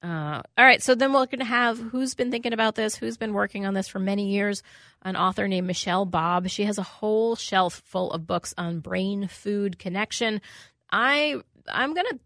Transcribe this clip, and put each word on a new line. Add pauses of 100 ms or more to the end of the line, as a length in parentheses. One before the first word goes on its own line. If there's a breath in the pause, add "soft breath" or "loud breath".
Uh, (160)
all
right,
so
then
we're
gonna
have
who's
been
thinking
about
this,
who's
been
working
on
this
for
many
years, (400 loud breath)
an
author
named
Michelle
Bobb.
She
has
a
whole
shelf
full
of
books
on
brain-food
connection. (500 loud breath)
I, (260)
I'm
gonna